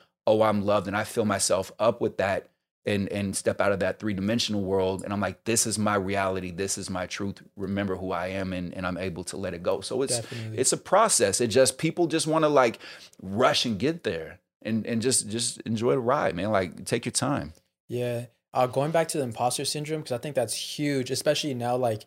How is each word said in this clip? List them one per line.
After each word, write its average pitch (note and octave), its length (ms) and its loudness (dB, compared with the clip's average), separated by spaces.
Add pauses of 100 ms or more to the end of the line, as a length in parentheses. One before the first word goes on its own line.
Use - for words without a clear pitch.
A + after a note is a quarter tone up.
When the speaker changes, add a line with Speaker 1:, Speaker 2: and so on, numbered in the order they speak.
(260)
Speaker 1:
"Oh, A2 160 6
I'm G#2 220 4
loved," G2+ 220 4
and G2 100 -2
I G#2+ 80 0
fill A2+ 200 -2
myself F#2+ 540 0
up A2+ 220 2
with A2 180 0
that F#2+ 300 0 (360)
and, G2+ 280 0
and G2+ 240 -2
step - 240 -2
out G2 120 2
of F#2+ 80 0
that F#2+ 200 -2
three-dimensional G#2 640 0
world. F#2+ 420 0
And G2+ 80 -6
I'm G2+ 80 -2
like, F#2+ 240 -4
"This A#2+ 220 2
is G#2 120 -2
my G#2 160 2
reality. F#2+ 560 0
This F#2+ 280 -4
is G2 120 -8
my F2+ 160 -4
truth. G2+ 360 -6 (140)
Remember G2 400 -2
who F#2 160 -6
I F2 160 -4
am," F#2+ 240 -4
and, F2+ 220 -6
and F#2 120 -6
I'm F2+ 120 -4
able F2+ 260 -6
to - 120 -10
let F#2 180 -6
it E2+ 80 -10
go. F#2 180 0
So A#2 220 -2
it's, B2 180 0
Speaker 2:
Definitely. A2 380 -8
Speaker 1:
it's C3+ 140 2
a E3 40 0
process. E3+ 640 4
It A#2+ 80 4
just, B2+ 300 6
people E3 280 2
just D3 200 0
wanna, D#3 220 4
like, C3 300 4 (440)
rush A2+ 420 2
and A2 140 0
get D#3+ 260 -2
there E2 360 -6 (220)
and, A2 240 -2
and A#2 140 -2
just, A#2 280 0
just A#2 340 -4
enjoy A2+ 300 0
the C#3 80 2
ride, B2+ 360 2
man. G2 140 -2
Like, F#2 340 0
take A#2+ 200 -2
your A#2+ 80 -4
time. B2 400 -2 (360)
Speaker 2:
Yeah. A#2+ 380 -4 (280)
Uh, B2+ 120 4
going C3+ 240 0
back E3 180 2
to E3 100 -4
the C3+ 60 0
imposter A#2+ 400 -2
syndrome, D3+ 380 -4
'cause C#3+ 100 -8
I A#2 60 -2
think D3 160 -6
that's A#2 200 0
huge, C#3 560 -2
especially C#3+ 440 0
now, A#2+ 220 0
like, A#2 300 0